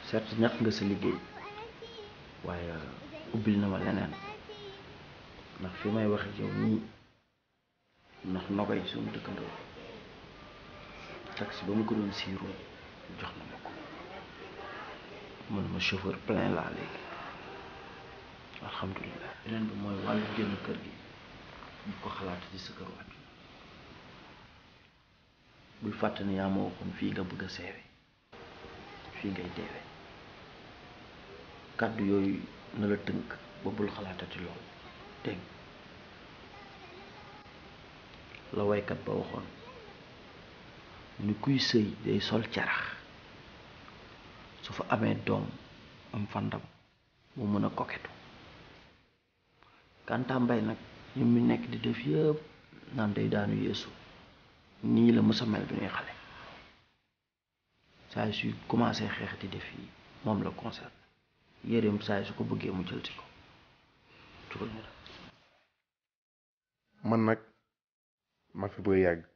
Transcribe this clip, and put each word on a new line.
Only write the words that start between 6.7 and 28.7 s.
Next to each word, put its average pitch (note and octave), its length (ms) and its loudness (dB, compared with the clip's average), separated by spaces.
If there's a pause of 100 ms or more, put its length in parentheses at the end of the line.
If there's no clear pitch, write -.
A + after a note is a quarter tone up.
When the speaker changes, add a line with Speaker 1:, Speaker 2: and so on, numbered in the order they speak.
Speaker 1:
ndax F#2 220 0
Nogay G2+ 380 4
suñu A2+ 260 -2
dëkkandoo, G#2 420 -6 (1800)
taxi - 300 -4
ba F#2+ 100 0
mu A2 120 6
ko A2+ 100 2
doon G2+ 180 4
siiru, F#2+ 340 -4 (680)
jox - 180 -6
na - 100 -10
ma - 180 -10
ko. - 80 -8 (1800)
Mu G2+ 120 0
ne F#2 80 -2
ma F#2 100 -2
chauffeur F#2 460 2
plein G2 280 4
laa D#2+ 160 2
léegi. - 320 -6 (1600)
Alhamdulillah. - 760 -4
Beneen A2 280 0
bi G2+ 80 -2
mooy G2+ 280 0
wàllu G#2+ 300 4
génn G2+ 300 2
kër - 180 -2
gi, - 100 -10 (920)
bu G2+ 160 -6
ko G2+ 100 -6
xalaat F#2 320 -4 (100)
ci F#2+ 80 -10
sa - 140 -10
këru F#2 260 -10
àdduna. - 240 -16 (2500)
Bul G#2 120 0
fàtte - 300 2
ne G2 100 2
yaa F#2+ 160 4
ma G2 140 4
waxoon F#2+ 300 -4
fii G2+ 180 0
nga G2 120 0
bëgg F#2 200 -4
a F#2 60 -4
seewe, F#2 320 -8 (1300)